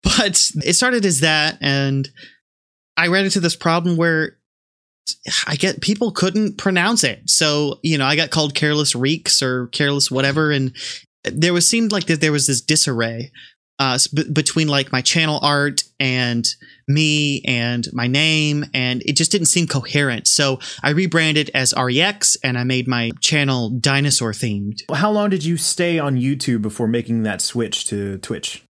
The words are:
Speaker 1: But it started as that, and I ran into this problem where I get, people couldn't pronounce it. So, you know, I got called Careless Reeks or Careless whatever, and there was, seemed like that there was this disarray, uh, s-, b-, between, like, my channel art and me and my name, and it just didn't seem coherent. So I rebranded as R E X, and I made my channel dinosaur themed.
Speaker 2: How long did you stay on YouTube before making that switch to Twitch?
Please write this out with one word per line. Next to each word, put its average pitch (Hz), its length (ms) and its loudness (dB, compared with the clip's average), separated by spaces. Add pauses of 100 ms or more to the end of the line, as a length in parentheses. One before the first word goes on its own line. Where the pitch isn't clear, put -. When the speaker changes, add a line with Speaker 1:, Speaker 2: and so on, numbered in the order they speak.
Speaker 1:
But - 480 2 (140)
it 165 100 2
started 247 300 2
as 151 160 2
that, 156 400 2
and 139 480 0 (880)
I 170 100 2
ran 190 180 2
into 196 140 0
this 170 160 0
problem 170 420 0
where 165 400 0 (1080)
I 151 100 -2
get, 185 260 -2
people 208 300 0
couldn't 196 460 -2
pronounce 190 460 2
it. - 260 -4
So, 147 520 2
you 160 160 0
know, 135 80 2
I 147 100 2
got 160 140 0
called 151 260 -2
Careless 151 400 0
Reeks 147 460 0
or 127 260 -2
Careless 143 440 0
whatever, 139 400 2
and 135 240 0 (480)
there 165 300 0
was, 175 140 2
seemed 226 240 2
like 202 160 -2
that 160 140 0
there 156 100 2
was 143 160 0
this 127 140 0
disarray, 117 720 -2 (480)
uh, 131 160 2
s-, - 120 2
b-, 147 240 -2
between, 156 360 0
like, 139 240 0
my 127 100 0
channel 156 400 0
art 143 420 0 (160)
and 127 480 0 (400)
me 151 580 2
and 120 460 0
my 120 160 -2
name, 151 680 2
and 127 320 -2
it 139 120 0
just - 140 0
didn't 175 160 2
seem 175 200 2
coherent. 135 600 0
So 135 320 2 (240)
I 139 80 2
rebranded 160 640 0
as 131 200 0
R 127 160 0
E 131 120 2
X, 208 420 0
and 127 140 0
I 123 60 -2
made 127 240 -2
my 117 240 0 (100)
channel 135 480 0
dinosaur 135 600 0
themed. 104 500 -4 (120)
Speaker 2:
How 196 180 0
long 208 180 2
did 185 140 0
you 170 140 0
stay 170 420 0
on 143 160 0
YouTube 127 460 0
before 107 260 -2
making 117 360 0
that 101 180 -2
switch - 440 -4
to 101 340 -6
Twitch? - 520 -8